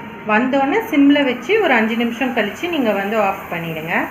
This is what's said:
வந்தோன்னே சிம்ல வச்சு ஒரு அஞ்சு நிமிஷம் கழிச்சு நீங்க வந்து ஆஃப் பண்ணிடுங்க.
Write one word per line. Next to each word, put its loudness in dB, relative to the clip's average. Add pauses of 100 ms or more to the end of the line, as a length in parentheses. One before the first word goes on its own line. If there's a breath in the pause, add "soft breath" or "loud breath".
(280)
வந்தோன்னே 2
சிம்ல 4
வச்சு -2 (100)
ஒரு 2
அஞ்சு 2
நிமிஷம் -2
கழிச்சு -2
நீங்க 0
வந்து -2
ஆஃப் -2
பண்ணிடுங்க. -6 (160)